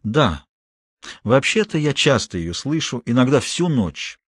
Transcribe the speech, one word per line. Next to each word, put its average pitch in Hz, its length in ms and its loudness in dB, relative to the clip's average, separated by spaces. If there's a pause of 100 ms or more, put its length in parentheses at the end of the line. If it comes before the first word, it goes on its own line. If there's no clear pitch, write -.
Да. 107 420 0 (760)
Вообще-то 147 540 2
я 147 160 0
часто - 440 0
её 85 160 -6
слышу, 143 520 -4
иногда 127 340 4
всю - 280 -2
ночь. 107 520 -4 (100)